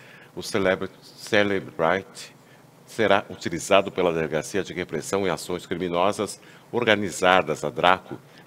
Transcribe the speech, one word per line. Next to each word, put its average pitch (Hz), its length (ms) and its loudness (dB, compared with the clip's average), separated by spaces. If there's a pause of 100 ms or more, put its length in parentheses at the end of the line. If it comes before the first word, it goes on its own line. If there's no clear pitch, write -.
(340)
O 90 100 -12
Celebre-, 95 440 0 (140)
Celebrite 95 1300 -2 (500)
será 101 420 2
utilizado 95 600 0
pela 90 220 0
Delegacia 80 500 -2
de - 100 -10
Repressão 92 540 -4
em 90 40 0
Ações 85 360 -6
Criminosas 92 720 -2 (300)
Organizadas, 92 920 2
a 76 40 -2
draco, 87 480 2 (300)